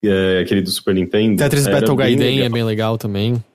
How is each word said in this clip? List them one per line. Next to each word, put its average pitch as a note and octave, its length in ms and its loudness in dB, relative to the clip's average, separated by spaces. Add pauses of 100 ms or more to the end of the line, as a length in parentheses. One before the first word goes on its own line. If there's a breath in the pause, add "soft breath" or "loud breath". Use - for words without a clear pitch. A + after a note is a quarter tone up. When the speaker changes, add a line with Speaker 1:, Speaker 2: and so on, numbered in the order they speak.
Speaker 1:
é, F#2+ 360 2
aquele F#2+ 220 0
do F2+ 80 -4
Super G2 240 -2
Nintendo. G#2 420 0
Speaker 2:
Tetris C#3+ 300 2
Speaker 1:
Era G2 140 2
Speaker 2:
Battle - 160 0
Speaker 1:
bem C3+ 100 0 (100)
Speaker 2:
Gaiden B2 200 0
Speaker 1:
legal. C3 100 0
Speaker 2:
é - 20 0
bem A#2 160 -2
legal A2 320 -2
também. A2 480 -2 (100)